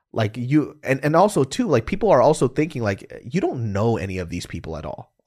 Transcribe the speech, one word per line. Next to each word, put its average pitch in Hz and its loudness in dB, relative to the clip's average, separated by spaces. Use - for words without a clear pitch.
Like, 110 -2
you, 131 0
and, 135 0
and 151 2
also 185 4
too, 233 -2
like, 123 2
people 208 -2
are 135 6
also 147 4
thinking, 147 -2
like, - -6
you 160 0
don't 127 -2
know 107 2
any 92 -4
of 87 -6
these 87 -8
people - -10
at 76 -10
all - -12